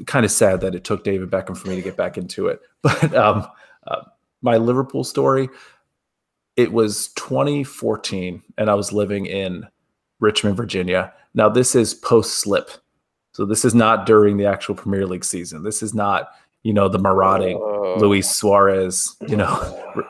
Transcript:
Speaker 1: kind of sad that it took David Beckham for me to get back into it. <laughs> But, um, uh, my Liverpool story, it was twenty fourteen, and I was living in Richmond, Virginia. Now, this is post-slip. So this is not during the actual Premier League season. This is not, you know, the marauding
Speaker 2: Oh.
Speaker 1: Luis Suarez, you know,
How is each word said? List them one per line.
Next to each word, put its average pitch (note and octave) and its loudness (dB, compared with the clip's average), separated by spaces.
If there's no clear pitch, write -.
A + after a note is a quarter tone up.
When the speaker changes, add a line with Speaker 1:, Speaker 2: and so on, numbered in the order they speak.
Speaker 1:
kind B2 0
of G2+ 0
sad F#2+ 2
that F#2 -4
it F2+ -10
took G2+ -6
David F#2+ -4
Beckham F#2 -6
for - -12
me F#2 -6
to F#2 -6
get F#2 -10
back F2+ -4
into F#2 -6
it. - -6
<laughs> - -20
But, D3 0
um, G#2+ 2
uh, - -8
my A#2+ 2
Liverpool C3 0
story, C3+ 0
it A2+ 2
was A2 0
twenty C#3+ -2
fourteen, G2+ -6
and G#2+ 0
I - 4
was G2+ -2
living G2+ -2
in F#2 -6
Richmond, G#2 0
Virginia. F#2 -4
Now, A2 4
this B2 2
is A2+ 2
post-slip. - 0
So G2+ -4
this G#2+ -2
is A#2+ 2
not A2 4
during G#2 6
the G2+ 0
actual G2 -2
Premier G2 -4
League F2+ -8
season. E2+ -8
This G#2+ -6
is G#2 -6
not, G2+ -2
you G#2+ 0
know, G2+ 4
the F#2+ -2
marauding F#2+ 2
Speaker 2:
Oh. G#2 -4
Speaker 1:
Luis G2+ 2
Suarez, G2 2
you G#2+ -2
know, - -4